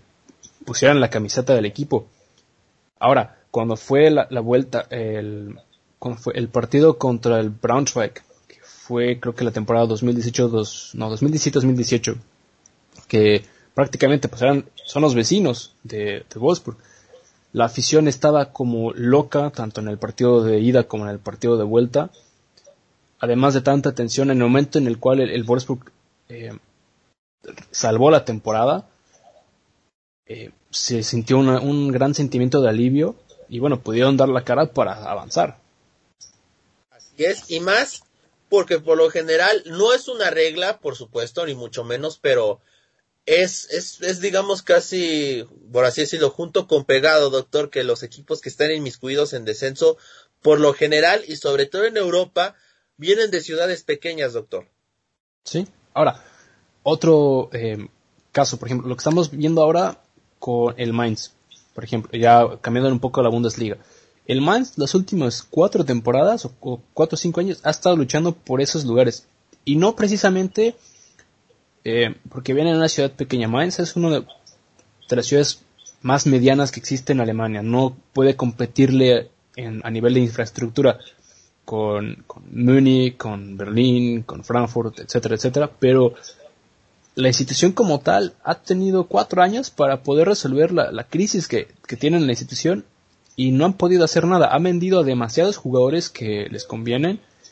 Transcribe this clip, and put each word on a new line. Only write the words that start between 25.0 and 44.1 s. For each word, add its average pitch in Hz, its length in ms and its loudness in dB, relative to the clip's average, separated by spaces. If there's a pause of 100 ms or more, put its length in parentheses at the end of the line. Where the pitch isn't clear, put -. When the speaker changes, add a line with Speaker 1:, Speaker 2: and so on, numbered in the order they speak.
Speaker 1:
el, 120 100 0
el 113 140 -4
Wolfsburg, 127 480 -4 (380)
eh, 113 280 -16 (1120)
salvó 117 380 2
la 156 140 6
temporada, 117 640 -2 (1400)
eh, 110 260 -18 (180)
se 117 340 -4
sintió 120 360 0
una, 131 200 4
un 143 320 -2
gran 135 220 0
sentimiento 131 480 0
de 120 80 4
alivio 131 460 0 (340)
y, 120 100 -10
bueno, 131 220 -2
pudieron 123 340 2
dar 135 140 4
la 127 160 -2
cara 139 260 0
para 107 400 -4
avanzar. - 480 -4 (1300)
Speaker 2:
Así 143 340 -6
es, - 260 -4
y 165 80 -4
más 208 440 -2 (440)
porque 180 320 2
por 160 180 2
lo 160 120 4
general 165 560 0
no 190 280 0
es 262 140 -2
una 220 220 -4
regla, 165 480 -2
por 135 180 -10
supuesto, 120 500 -8
ni 139 100 -8
mucho 120 280 -10
menos, 131 380 -8
pero 117 400 0 (640)
es, 180 460 0
es, 175 300 -10
es, 180 180 -6